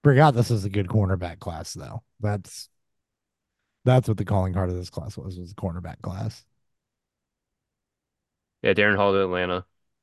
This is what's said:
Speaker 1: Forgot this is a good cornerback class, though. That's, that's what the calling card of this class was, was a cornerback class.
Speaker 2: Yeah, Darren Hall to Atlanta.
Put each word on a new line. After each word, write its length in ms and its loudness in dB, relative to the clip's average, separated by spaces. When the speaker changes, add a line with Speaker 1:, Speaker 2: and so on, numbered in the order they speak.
Speaker 1:
Forgot 300 8
this 160 2
is 140 0
a 60 -2
good 180 -2
cornerback 520 0
class, 340 -10
though. 280 -12
That's, 480 -6
that's 240 6
what 80 0
the 80 -4
calling 300 0
card 160 -2
of 60 -6
this 140 -10
class 260 -12
was, 220 -12
was 140 -14
a 20 -20
cornerback 480 -10
class. 420 -10
Speaker 2:
Yeah, 120 2
Darren 220 4
Hall 160 4
to 100 2
Atlanta. 420 -2